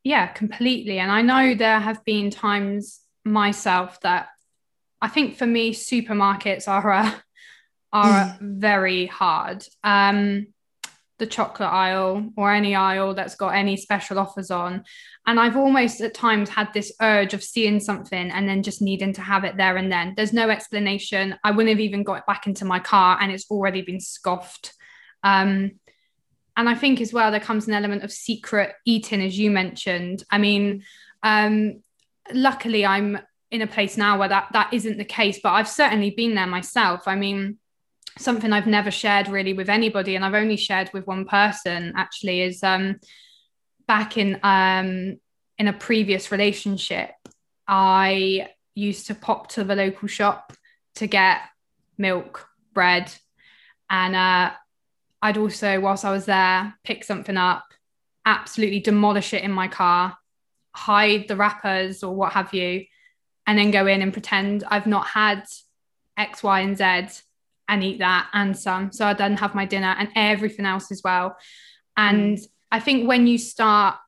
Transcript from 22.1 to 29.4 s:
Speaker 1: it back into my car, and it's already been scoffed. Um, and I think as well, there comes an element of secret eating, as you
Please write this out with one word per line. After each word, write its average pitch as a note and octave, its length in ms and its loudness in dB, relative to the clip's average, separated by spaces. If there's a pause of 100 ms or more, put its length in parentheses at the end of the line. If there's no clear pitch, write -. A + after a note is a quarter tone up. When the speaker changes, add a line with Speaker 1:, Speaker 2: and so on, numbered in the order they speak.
Speaker 1:
it - 80 -14
back G3+ 200 -2
into G3 160 -6
my F#3 160 -2
car, F#3 400 4
and G3 120 0
it's F#3+ 180 -10
already F#3+ 320 -2
been F#3 180 -8
scoffed. - 760 -8 (500)
Um, G3 560 2 (760)
and A#3 140 2
I A#3 60 2
think B3+ 260 2
as A3 100 -4
well, A3+ 200 2
there G#3 80 0
comes G#3+ 280 -4
an G#3+ 60 -2
element G3+ 300 -2
of G#3 80 -12
secret - 640 -4 (100)
eating, A3 360 0
as F#3+ 180 -4
you G#3+ 100 2